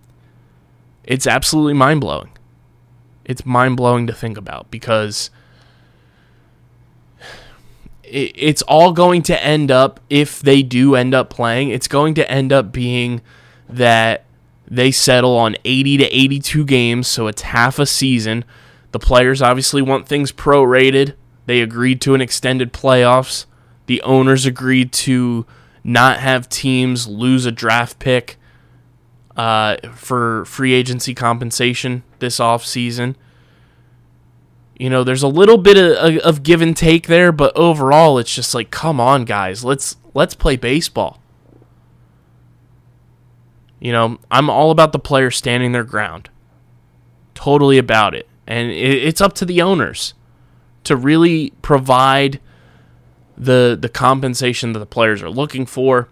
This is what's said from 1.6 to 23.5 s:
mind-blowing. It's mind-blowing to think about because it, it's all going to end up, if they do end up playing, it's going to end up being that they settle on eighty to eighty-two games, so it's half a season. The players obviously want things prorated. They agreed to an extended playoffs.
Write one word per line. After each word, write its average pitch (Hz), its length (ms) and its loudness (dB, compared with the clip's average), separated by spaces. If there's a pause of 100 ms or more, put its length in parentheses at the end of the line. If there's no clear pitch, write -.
mind-blowing. 131 580 0 (960)
It's 127 200 -10
mind-blowing 123 600 0
to 117 60 -6
think 113 240 -12
about 90 340 -16
because 110 580 -4 (2750)
it, 131 320 -6
it's 151 280 0
all 165 300 4
going 175 300 2
to 160 200 -2
end 147 260 0
up, 127 300 2 (100)
if 143 320 -2
they 135 220 2
do 131 320 2
end 127 180 0
up 131 160 0
playing, 123 400 -4
it's 120 200 -6
going 151 260 0
to 151 160 -2
end 135 220 -2
up 117 180 0
being 123 500 -4 (460)
that 113 580 2 (400)
they 127 260 0
settle 123 460 2
on 113 180 0 (100)
eighty 135 320 0
to 135 80 4
eighty-two 139 600 0
games, 123 420 0
so 113 200 -4
it's - 160 -10
half 123 360 0
a 143 60 0
season. 117 580 -2 (480)
The 117 60 -6
players 127 440 2
obviously 131 400 0
want 131 260 -2
things 143 240 -2
prorated. 135 840 4 (320)
They 123 160 0
agreed 123 400 -2
to 135 140 2
an 131 60 2
extended 127 520 -4
playoffs. 127 720 2 (400)